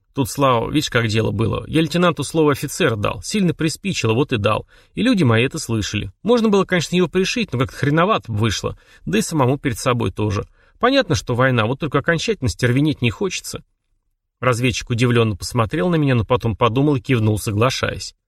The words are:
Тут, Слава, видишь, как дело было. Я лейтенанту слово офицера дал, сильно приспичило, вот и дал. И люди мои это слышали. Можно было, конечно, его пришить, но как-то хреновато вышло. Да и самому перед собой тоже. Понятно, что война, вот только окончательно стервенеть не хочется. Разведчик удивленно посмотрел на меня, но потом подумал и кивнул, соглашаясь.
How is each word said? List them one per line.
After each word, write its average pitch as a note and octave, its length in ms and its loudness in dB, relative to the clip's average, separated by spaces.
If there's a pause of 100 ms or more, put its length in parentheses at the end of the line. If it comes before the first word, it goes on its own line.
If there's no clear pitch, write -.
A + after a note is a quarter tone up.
(140)
Тут, C#3 140 -2
Слава, B2+ 400 2
видишь, D3 220 -2
как A#2 160 0
дело A2 240 0
было. A2 380 -2
Я D3 120 0
лейтенанту E3 440 0
слово D#3 260 2
офицера C#3 460 -2
дал, G2+ 260 -4
сильно F#3+ 320 0
приспичило, D3 600 -2
вот C3+ 180 0
и B2+ 40 0
дал. G#2+ 300 0 (280)
И F#3 80 -4
люди A3 200 2
мои A#2 220 4
это D3+ 160 -4
слышали. G#2 500 -4 (140)
Можно A3+ 240 4
было, G3 160 4
конечно, F3 320 -2
его F3+ 100 4
пришить, F#3+ 460 -2
но A#2+ 80 -2
как-то - 160 -4
хреновато E3 560 0
вышло. G#2+ 440 -2 (300)
Да F3 120 0
и A3 40 0
самому D3 360 0
перед A#2+ 200 -4
собой A#2+ 320 0
тоже. G#2+ 380 -4 (320)
Понятно, B3 340 2
что A#2 220 -2
война, B2 300 2
вот C3 120 -2
только C#3+ 220 -2
окончательно E3 480 0
стервенеть C3 520 0
не A#2+ 100 2
хочется. - 520 -6 (800)
Разведчик B2 500 0
удивленно A#2 460 2
посмотрел D3+ 520 -2
на E3+ 80 2
меня, C#3 200 2
но A2 80 2
потом A#2 320 0
подумал C3+ 400 2
и B2+ 40 -2
кивнул, A2 380 0
соглашаясь. - 800 -2 (120)